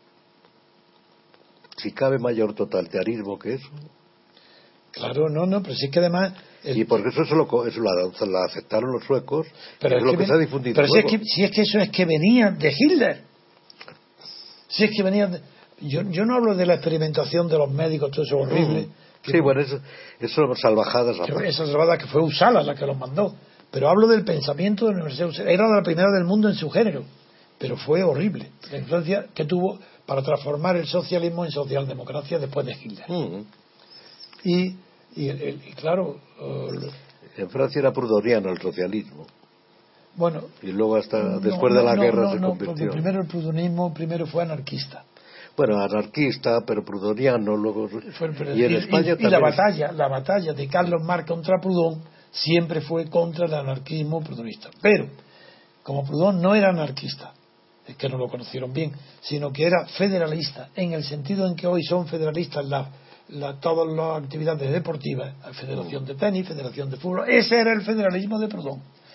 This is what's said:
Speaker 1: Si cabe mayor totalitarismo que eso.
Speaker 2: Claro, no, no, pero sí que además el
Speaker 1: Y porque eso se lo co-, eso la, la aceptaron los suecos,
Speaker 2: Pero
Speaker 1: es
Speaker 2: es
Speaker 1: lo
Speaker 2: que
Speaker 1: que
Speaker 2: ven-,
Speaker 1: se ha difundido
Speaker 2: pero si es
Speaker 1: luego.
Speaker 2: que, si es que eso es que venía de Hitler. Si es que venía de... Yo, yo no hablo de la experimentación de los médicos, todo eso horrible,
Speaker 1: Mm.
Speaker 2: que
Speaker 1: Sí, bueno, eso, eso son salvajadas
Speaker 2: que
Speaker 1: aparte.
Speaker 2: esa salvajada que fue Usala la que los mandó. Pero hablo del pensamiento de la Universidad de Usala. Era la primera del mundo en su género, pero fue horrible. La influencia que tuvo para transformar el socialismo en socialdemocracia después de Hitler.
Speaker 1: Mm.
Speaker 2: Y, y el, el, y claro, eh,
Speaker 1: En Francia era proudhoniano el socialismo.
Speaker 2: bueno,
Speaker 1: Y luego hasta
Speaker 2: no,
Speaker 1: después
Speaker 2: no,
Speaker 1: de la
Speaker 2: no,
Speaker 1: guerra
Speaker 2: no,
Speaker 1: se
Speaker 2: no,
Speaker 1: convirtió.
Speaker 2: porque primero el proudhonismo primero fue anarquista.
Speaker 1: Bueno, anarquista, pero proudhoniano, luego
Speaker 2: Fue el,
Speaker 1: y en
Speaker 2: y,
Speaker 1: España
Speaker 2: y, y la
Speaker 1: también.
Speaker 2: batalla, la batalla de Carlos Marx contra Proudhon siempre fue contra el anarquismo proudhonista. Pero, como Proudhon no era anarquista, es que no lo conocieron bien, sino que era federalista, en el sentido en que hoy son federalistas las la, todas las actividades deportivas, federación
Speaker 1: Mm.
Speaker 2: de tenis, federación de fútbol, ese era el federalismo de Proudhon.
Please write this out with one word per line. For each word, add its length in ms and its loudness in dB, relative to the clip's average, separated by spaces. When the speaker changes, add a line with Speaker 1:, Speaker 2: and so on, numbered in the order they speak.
Speaker 1:
Si 140 -8
cabe 260 0
mayor 380 0
totalitarismo 840 -4
que 180 -6
eso. 120 -12
Speaker 2:
Claro, 380 -2
no, 160 0
no, 160 0
pero 140 -8
sí 160 -4
que 80 2
además 340 2
el 140 -4
Speaker 1:
Y 80 2
porque 240 2
eso 140 0
se 120 0
lo 120 4
co-, 200 0
eso 140 -4
la, 100 2
la 200 0
aceptaron 460 -4
los 140 -4
suecos, 400 0
Speaker 2:
Pero 180 2
Speaker 1:
es 40 2
Speaker 2:
es 40 2
Speaker 1:
lo 60 6
Speaker 2:
que 60 2
Speaker 1:
que 60 2
Speaker 2:
ven-, 40 2
Speaker 1:
se 60 4
ha 40 8
difundido 380 0
Speaker 2:
pero 120 6
si 100 4
es 80 8
Speaker 1:
luego. 140 2
Speaker 2:
que, 60 -8
si 180 0
es 80 2
que 100 2
eso 180 2
es 120 2
que 140 2
venía 460 6
de 240 0
Hitler. 460 4
Si 180 0
es 100 2
que 80 2
venía 240 2
de... 140 -6
Yo, 200 -2
yo 240 -2
no 100 2
hablo 200 2
de 100 2
la 80 6
experimentación 760 0
de 120 2
los 120 2
médicos, 400 0
todo 140 -2
eso 120 0
horrible, 500 2
Speaker 1:
Mm. 340 -20
Speaker 2:
que 120 -8
Speaker 1:
Sí, 60 6
bueno, 220 4
eso, 180 -4
eso 160 -6
son 80 -2
salvajadas 600 2
Speaker 2:
que 140 -4
Speaker 1:
aparte. 180 -2
Speaker 2:
esa 160 -2
salvajada 320 4
que 100 -12
fue 160 2
Usala 400 4
la 120 -2
que 100 -4
los 120 -2
mandó. 380 -2
Pero 200 2
hablo 180 8
del 160 6
pensamiento 600 0
de 80 4
la 40 -4
Universidad 300 -4
de 40 -6
Usala. 200 0
Era 160 6
la 160 6
primera 280 4
del 120 4
mundo 260 4
en 60 0
su 160 -4
género, 320 2
pero 180 -4
fue 260 0
horrible. 460 0
La 80 -8
influencia 540 -2
que 120 -4
tuvo 320 -2
para 180 -2
transformar 540 -2
el 100 -4
socialismo 580 -2
en 60 -6
socialdemocracia 880 -6
después 260 -4
de 160 -8
Hitler. 280 -16
Speaker 1:
Mm. 340 -6
Speaker 2:
Y, 300 0
y 140 -4
el, 120 -8
el, 140 -6
y 60 -20
claro, 440 -2
eh, 500 -10
Speaker 1:
En 120 -6
Francia 300 -2
era 120 4
proudhoniano 600 2
el 100 -6
socialismo. 640 -6
Speaker 2:
bueno, 280 -2
Speaker 1:
Y 60 -12
luego 280 0
hasta 260 0
Speaker 2:
no, 200 -2
Speaker 1:
después 320 2
Speaker 2:
no, 60 6
Speaker 1:
de 60 6
la 100 4
Speaker 2:
no, 60 2
Speaker 1:
guerra 220 4
Speaker 2:
no, 80 2
Speaker 1:
se 80 -2
Speaker 2:
no, 100 0
Speaker 1:
convirtió. 260 -6
Speaker 2:
porque 180 -4
primero 280 -2
el 60 -6
proudhonismo 680 -4
primero 340 -6
fue 160 -2
anarquista. 600 -8
Speaker 1:
Bueno, 240 4
anarquista, 840 0
pero 180 -2
proudhoniano, 720 0
luego 320 -2
Speaker 2:
Fue 380 -8
el, 320 -4
Speaker 1:
y 40 6
en 100 4
Speaker 2:
y, 20 4
Speaker 1:
España 440 2
Speaker 2:
y, 20 -10
y 20 4
la 160 6
Speaker 1:
también. 20 4
Speaker 2:
batalla, 500 2
la 160 0
batalla 460 -2
de 140 -6
Carlos 360 0
Marx 240 -2
contra 320 0
Proudhon 400 0
siempre 500 0
fue 280 -4
contra 380 0
el 80 -4
anarquismo 680 -4
proudhonista. 460 -12
Pero, 240 4
como 240 -6
Proudhon 340 2
no 140 4
era 160 4
anarquista, 640 -4
es 80 -18
que 120 -4
no 120 -4
lo 80 -2
conocieron 440 -10
bien, 200 -4
sino 320 -6
que 140 0
era 220 2
federalista, 880 -2
en 180 -2
el 100 -4
sentido 440 -4
en 80 -2
que 100 -6
hoy 160 2
son 260 -2
federalistas 560 -4
las 260 -4
la, 300 -10
todas 340 0
las 300 -4
actividades 480 -4
deportivas, 600 -4
federación 500 -10
Speaker 1:
Mm. 40 -10
Speaker 2:
de 80 -10
tenis, 320 -2
federación 420 -8
de 80 -8
fútbol, 320 -4
ese 300 4
era 140 4
el 80 0
federalismo 580 -2
de 80 -2
Proudhon. 340 -10